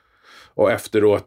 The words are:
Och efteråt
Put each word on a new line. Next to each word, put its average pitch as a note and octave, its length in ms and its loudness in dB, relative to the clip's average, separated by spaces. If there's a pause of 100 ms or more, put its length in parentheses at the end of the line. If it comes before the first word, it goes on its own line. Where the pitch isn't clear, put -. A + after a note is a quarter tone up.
(600)
Och G#2+ 120 2
efteråt G#2 560 -2